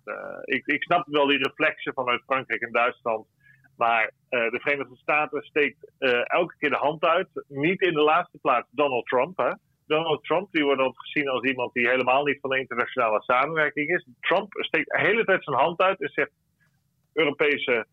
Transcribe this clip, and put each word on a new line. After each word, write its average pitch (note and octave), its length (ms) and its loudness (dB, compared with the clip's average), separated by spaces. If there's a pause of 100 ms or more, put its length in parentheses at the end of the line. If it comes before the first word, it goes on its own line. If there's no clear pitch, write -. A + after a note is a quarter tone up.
Eh, G2 520 -8
ik, B2 100 -4
ik C#3+ 180 -2
snap F3 240 0
wel D3 200 2
die C#3 100 4
reflexen C#3+ 560 -2
vanuit B2 300 -2
Frankrijk B2 380 -4
en A#2 100 -8
Duitsland, A#2 560 -2 (500)
maar, A#2 340 2 (180)
eh, A#2 200 0
de A#2+ 100 -4
Verenigde C#3 360 -4
Staten D3 460 -2
steekt, - 560 -2
eh, B2 280 2
elke E3+ 320 -2
keer D3+ 120 0
de B2+ 60 0
hand C#3+ 280 -2
uit. F3+ 240 2 (200)
Niet D3+ 340 -2
in F3+ 120 2
de D3 80 2
laatste D#3 360 2
plaats B2+ 340 0
Donald C3 340 0
Trump, C3+ 320 0
hè. C3+ 140 0 (360)
Donald D#3 360 -2
Trump, - 280 -2
die D#3 120 0
wordt C#3 180 2
altijd C3 180 -2
gezien C#3+ 300 -4
als B2+ 140 -2
iemand B2 300 -2
die A#2+ 160 2
helemaal B2+ 340 2
niet C#3 160 -2
van C3+ 100 -6
de C3 100 0
internationale A#2+ 640 -2
samenwerking D3 680 0
is. F3 180 -2 (120)
Trump G3 300 0
steekt - 400 -4
de C3+ 100 -2
hele G3 260 2
tijd F#3 180 2
zijn C#3 140 -2
hand E3 240 2
uit F#3+ 200 0
en D3+ 80 -6
zegt: - 220 -4 (840)
"Europese C#3+ 800 0